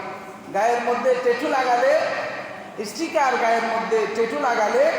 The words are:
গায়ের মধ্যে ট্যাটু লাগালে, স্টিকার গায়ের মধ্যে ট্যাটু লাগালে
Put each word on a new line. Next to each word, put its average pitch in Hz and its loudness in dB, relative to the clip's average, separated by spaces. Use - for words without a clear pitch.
গায়ের 233 2
মধ্যে 240 2
ট্যাটু 247 0
লাগালে, 262 2
স্টিকার 294 0
গায়ের 226 2
মধ্যে 226 0
ট্যাটু 233 -2
লাগালে 240 2